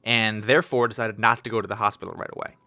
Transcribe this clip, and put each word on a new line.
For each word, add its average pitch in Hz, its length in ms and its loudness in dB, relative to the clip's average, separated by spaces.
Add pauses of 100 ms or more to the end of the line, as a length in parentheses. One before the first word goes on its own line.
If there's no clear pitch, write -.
and 110 400 2
therefore 127 420 2
decided 110 320 -4
not 113 240 4
to 120 80 -10
go 110 100 0
to 98 80 -8
the 101 80 -6
hospital 104 380 -2
right - 220 -10
away. - 200 -10 (100)